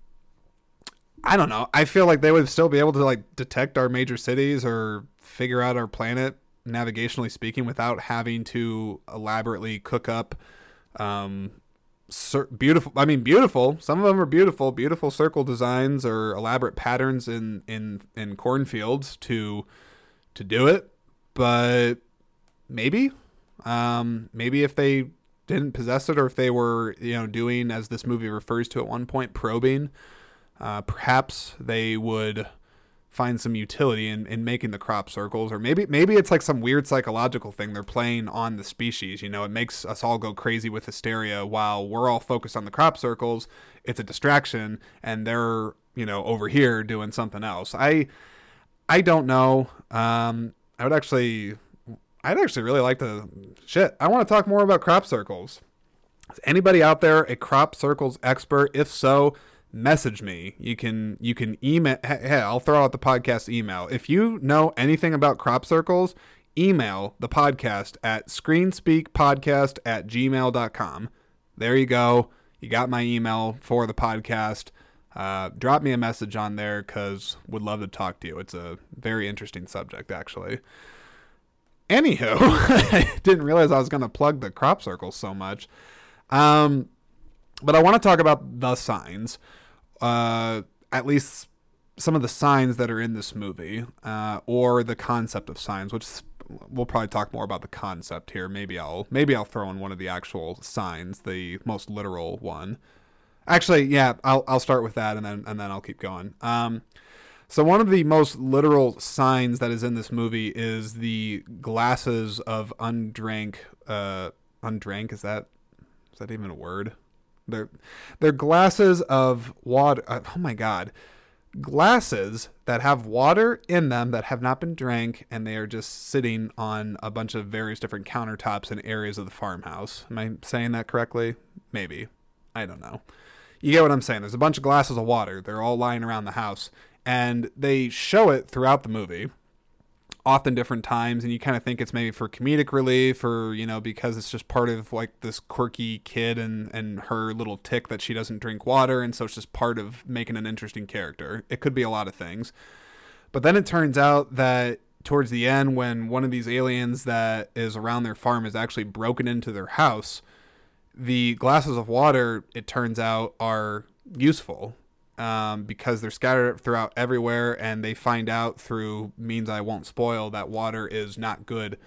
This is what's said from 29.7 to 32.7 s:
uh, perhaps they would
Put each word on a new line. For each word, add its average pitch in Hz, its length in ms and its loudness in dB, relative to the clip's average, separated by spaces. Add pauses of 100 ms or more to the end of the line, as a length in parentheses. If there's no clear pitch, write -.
uh, 104 220 -6
perhaps - 800 -2
they 113 360 -2
would 110 520 -4 (640)